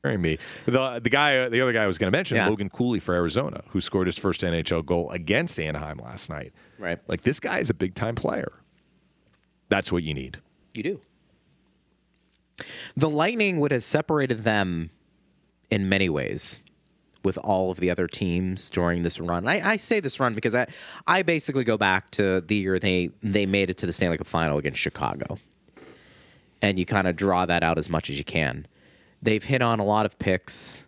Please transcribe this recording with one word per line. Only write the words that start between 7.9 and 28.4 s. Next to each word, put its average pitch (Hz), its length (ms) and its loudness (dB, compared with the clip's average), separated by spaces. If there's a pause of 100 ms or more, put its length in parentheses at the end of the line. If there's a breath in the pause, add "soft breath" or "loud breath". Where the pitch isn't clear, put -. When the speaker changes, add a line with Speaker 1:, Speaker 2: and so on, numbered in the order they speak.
Speaker 1:
player. - 360 -4 (1160)
That's 98 240 0
what 87 100 2
you 78 100 -4
need. 65 280 -8 (340)
Speaker 2:
You 110 80 -8
do. 170 180 -4 (2000 loud breath)
The 151 120 4
Lightning 185 520 2
would 143 100 2
have 123 140 0
separated 135 600 0
them 92 460 2 (800)
in 98 180 2
many 98 200 4
ways 65 520 -4 (640)
with 95 160 0
all 95 320 0
of 90 100 -6
the 90 100 2
other 87 160 0
teams 92 640 -2
during 87 320 2
this 85 180 -2
run. 87 260 -2
I, 190 260 2
I 226 40 0
say 214 240 0
this 143 180 -6
run 123 160 2
because 107 200 0
I, 123 120 2 (400 loud breath)
I 185 160 4
basically 151 420 0
go 110 120 2
back 95 360 2
to 95 280 4
the 87 160 0
year 95 220 2
they, 92 320 2 (120)
they 101 220 -2
made 98 240 2
it 92 100 -4
to - 80 -4
the 87 60 -2
Stanley 85 240 2
Cup 76 100 -6
Final 80 300 2
against 73 240 -2
Chicago. - 580 -4 (1200 loud breath)
And 101 160 2
you 90 80 0
kinda 95 260 2
draw 90 340 2
that 85 160 2
out 82 160 4
as 80 120 -4
much 80 180 0
as 71 100 -6
you 71 60 -6
can. 76 420 -2 (560 soft breath)